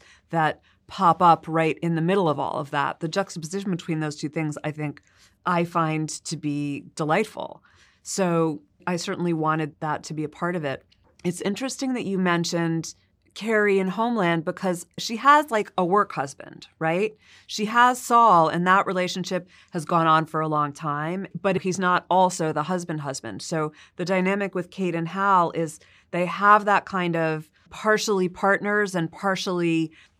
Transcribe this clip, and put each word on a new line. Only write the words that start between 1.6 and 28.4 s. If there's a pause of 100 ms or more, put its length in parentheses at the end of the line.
in
the
middle
of
all
of
that.
The
juxtaposition
between
those
two
things,
I
think, (440)
I
find (180)
to
be (100)
delightful. (400)
So (240)
I
certainly
wanted
that
to
be
a
part
of
it. (380)
It's
interesting
that
you
mentioned (400)
Carrie
in
Homeland
because (120)
she
has,
like,
a
work
husband, (120)
right? (320)
She
has
Saul,
and
that
relationship (240)
has
gone
on
for
a
long
time, (140)
but
he's
not
also
the
husband
husband.
So (240)
the
dynamic
with
Kate
and
Hal
is (320)
they
have
that
kind
of (200)
partially
partners